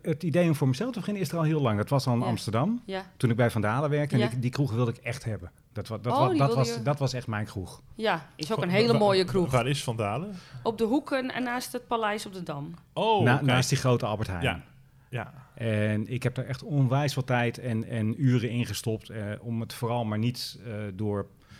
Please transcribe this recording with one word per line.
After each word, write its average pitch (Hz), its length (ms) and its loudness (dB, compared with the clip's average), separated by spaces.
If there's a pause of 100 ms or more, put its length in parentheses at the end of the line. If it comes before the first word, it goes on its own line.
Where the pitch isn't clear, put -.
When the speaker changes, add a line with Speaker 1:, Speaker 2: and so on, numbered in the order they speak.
Speaker 1:
het 151 200 -2
idee 175 260 4
om 156 60 4
voor 143 140 2
mezelf 214 240 0
te 226 60 -6
beginnen 202 240 -4
is - 80 -2
er 175 60 -4
al 165 60 0
heel 156 180 2
lang. 113 180 2
Dat 104 100 0
was 139 180 2
al 127 80 2
in 117 60 2
Speaker 2:
Ja. 120 60 0
Speaker 1:
Amsterdam, 120 600 0
Speaker 2:
Ja. 190 300 -8
Speaker 1:
toen 120 140 2
ik 113 60 2
bij 117 140 4
Van 113 100 -2
Dalen 123 300 0
werkte. 147 240 0
En - 60 4
Speaker 2:
Ja. 208 100 2
Speaker 1:
ik, 127 120 -4
die 123 80 0
kroeg 131 220 0
wilde 117 180 2
ik 117 60 -8
echt - 280 -8
hebben. 95 260 -6 (220)
Dat 101 160 -8
wa-, 110 140 -6
dat - 100 0
Speaker 2:
Oh, 254 60 2
Speaker 1:
wa-, 349 100 6
Speaker 2:
die 349 100 2
Speaker 1:
dat 139 80 6
Speaker 2:
wilde 135 160 2
Speaker 1:
was, 170 120 0
Speaker 2:
je 127 80 -6
Speaker 1:
dat 139 160 0
was 135 140 0
echt 123 140 -6
mijn 107 200 -2
kroeg. - 360 -10 (120)
Speaker 2:
Ja, 190 420 -2
is 156 160 -6
ook 220 60 0
Speaker 3:
Wa-, - 60 0
Speaker 2:
een 175 60 -2
hele 220 220 4
Speaker 3:
wa-, 226 60 4
Speaker 2:
mooie 196 260 6
kroeg. 180 260 2
Speaker 3:
waar 123 160 4
is 143 180 -2
Van 113 120 -2
Dalen? 120 380 -2 (280)
Speaker 2:
Op 226 160 -2
de 226 60 2
hoek 262 280 0
en, 262 220 -2
en 240 80 -4
naast 247 300 -4
het 247 140 -8
Paleis 214 400 -2
op 208 60 -12
de 185 100 -10
Dam. 156 320 -8 (180)
Speaker 3:
Oh, 214 320 4
Speaker 1:
Na-, 120 100 8
Speaker 3:
kijk. 135 120 2
Speaker 1:
naast 127 220 4
die 135 100 2
grote 123 280 2
Albert 104 220 -2
Heijn. 90 140 -4
Speaker 3:
Ja. 87 200 -2 (480)
Ja. 113 220 -8 (220)
Speaker 1:
En 107 580 0
ik 123 100 -6
heb 123 120 0
daar 131 100 -6
echt 123 180 -8
onwijs 139 520 2
wat 131 120 -2
tijd 120 320 0
en, 113 260 -4
en 113 400 -2
uren 123 260 4
in 120 160 -2
gestopt, 110 440 -4
eh, 110 120 -8 (180)
om 117 200 -6
het - 140 -8
vooral 120 300 -2
maar 107 140 -2
niet, 123 480 -4
eh, 117 60 -10 (220)
door, 101 320 -2 (320)